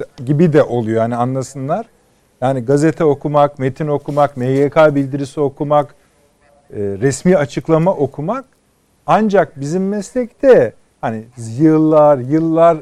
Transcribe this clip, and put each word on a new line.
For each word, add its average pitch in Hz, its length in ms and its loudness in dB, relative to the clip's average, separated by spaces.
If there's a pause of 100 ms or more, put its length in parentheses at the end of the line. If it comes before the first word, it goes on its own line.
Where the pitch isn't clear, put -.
(260)
gibi 151 280 2
de 139 100 6
oluyor, 113 380 -2
hani 117 140 -2
anlasınlar. 131 680 -6 (560)
Yani 127 240 -2
gazete 147 380 0
okumak, 147 560 0
metin 135 280 -6
okumak, 143 500 -2
M 123 80 -4
Y 139 240 0
K 156 260 2
bildirisi 139 440 -6
okumak, 147 560 -2 (720)
e, - 80 -18
resmi 110 600 -2
açıklama 160 580 -2
okumak 160 500 -6 (600)
ancak 190 540 0
bizim 175 300 -4
meslekte 208 840 0 (280)
hani 113 220 -6 (340)
yıllar, 156 600 4
yıllar 160 640 0